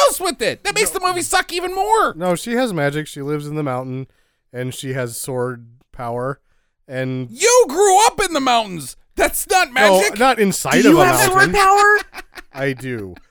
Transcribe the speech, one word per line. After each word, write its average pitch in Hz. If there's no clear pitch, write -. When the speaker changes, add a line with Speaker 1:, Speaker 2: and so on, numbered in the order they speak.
Speaker 1:
else -
with 339
it! 185
That 392
makes -
the 381
movie 359
suck 359
even 359
more. 392
Speaker 2:
No, 175
she 233
has 240
magic. 151
She -
lives 147
in 147
the 151
mountain, 131
and 127
she 131
has 123
sword 123
power. 120
And 131
Speaker 1:
You 466
grew 381
up -
in 349
the 294
mountains! 214
That's -
not 359
Speaker 2:
No, 196
Speaker 1:
magic. 208
Speaker 2:
not 247
inside 170
Speaker 3:
Do 285
you 339
Speaker 2:
of 359
a 349
Speaker 3:
have 370
Speaker 2:
mountain. 370
Speaker 3:
sword -
power? 403
Speaker 2:
<laughs> -
I 135
do. 120